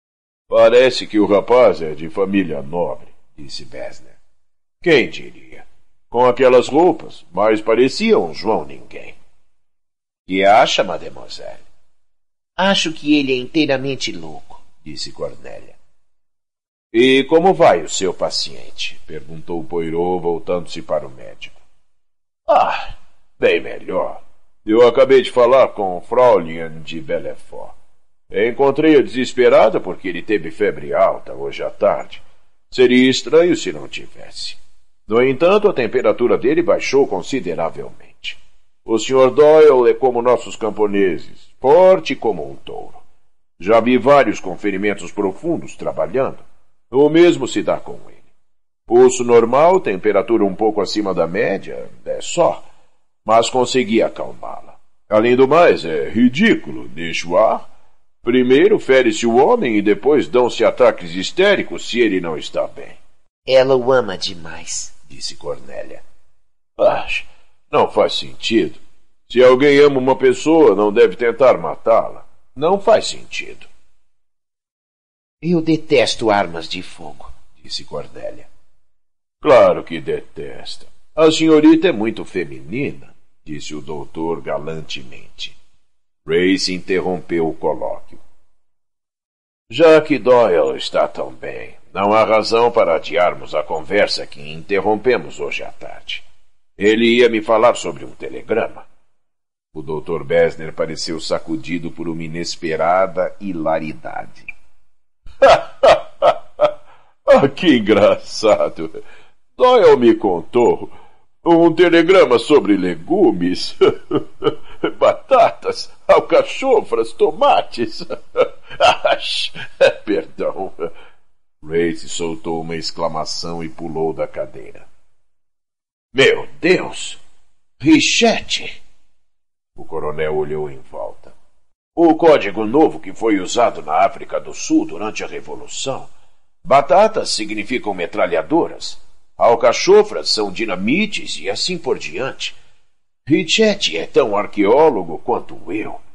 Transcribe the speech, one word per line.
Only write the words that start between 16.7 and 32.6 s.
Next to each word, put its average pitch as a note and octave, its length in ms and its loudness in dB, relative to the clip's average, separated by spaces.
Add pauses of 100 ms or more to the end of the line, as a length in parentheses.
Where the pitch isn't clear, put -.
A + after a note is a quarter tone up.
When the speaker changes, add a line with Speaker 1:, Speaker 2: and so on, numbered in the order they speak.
Speaker 1:
E C3 320 4
como E3 300 4
vai C#3 300 4
o - 40 -10
seu F#2 260 -4
paciente? - 960 -6
Perguntou D#2+ 560 -10
Poirot, E2+ 580 -2
voltando-se E2+ 600 -4
para D2 260 -4
o - 20 -16
médico. A#1+ 460 -18 (880)
Ah, - 520 0 (420)
bem F2+ 220 2
melhor. - 600 -8 (440)
Eu A2+ 200 6
acabei B2+ 360 6
de A#2+ 100 -4
falar B2 380 4
com F#2 320 -6
Fraulein E2 800 0
de D#2+ 180 -10
Belfort. C#2+ 720 -10 (580)
Encontrei-a C3+ 720 2
desesperada B2 800 2
porque F#2 300 -8
ele E2+ 120 -6
teve E2+ 300 -4
febre D2 420 -4
alta C#2+ 400 0
hoje C#2 300 -10
à C#2 60 -6
tarde. D#2+ 520 -2 (480)